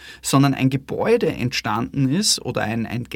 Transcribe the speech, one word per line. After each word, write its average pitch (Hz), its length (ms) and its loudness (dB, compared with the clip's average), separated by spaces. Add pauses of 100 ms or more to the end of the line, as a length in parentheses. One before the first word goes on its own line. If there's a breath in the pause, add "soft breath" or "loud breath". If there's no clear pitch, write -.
(220 loud breath)
sondern 139 320 4
ein 131 160 2
Gebäude 190 580 0
entstanden 120 840 -2
ist 202 320 0
oder - 180 -2
ein, 110 220 -2
ein, - 320 -6